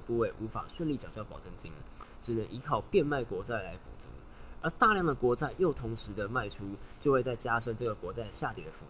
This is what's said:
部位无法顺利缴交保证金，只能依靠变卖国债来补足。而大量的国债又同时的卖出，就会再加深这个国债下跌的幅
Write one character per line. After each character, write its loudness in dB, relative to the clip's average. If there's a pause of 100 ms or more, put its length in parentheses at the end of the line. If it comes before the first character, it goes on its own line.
部 2
位 4
无 -4
法 -4
顺 -4
利 0
缴 -8
交 -8
保 -12
证 -12
金， -12 (480)
只 -4
能 0
依 -6
靠 2
变 6
卖 2
国 -4
债 -2
来 -8
补 -12 (100)
足。 -14 (520)
而 0
大 8
量 4
的 6
国 6
债 0
又 6
同 -4
时 -6
的 -2
卖 0
出， -8 (360)
就 6
会 8
再 0
加 2
深 -2
这 -2
个 2
国 -6
债 -4
下 -2
跌 -8
的 -10
幅 -12